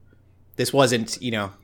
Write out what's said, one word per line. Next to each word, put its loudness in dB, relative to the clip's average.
this -2
wasn't, 2
you -4
know, -4